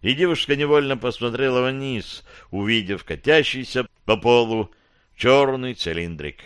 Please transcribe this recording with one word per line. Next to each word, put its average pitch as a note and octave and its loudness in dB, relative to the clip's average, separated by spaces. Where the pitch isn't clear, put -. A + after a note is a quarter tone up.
и A#2 0
девушка D#3 0
невольно C#3+ 2
посмотрела B2 -2
вниз, C3 -8
увидев G2+ -2
катящийся B2+ 0
по A2 2
полу A2+ 2
черный C3 2
цилиндрик. E2 -8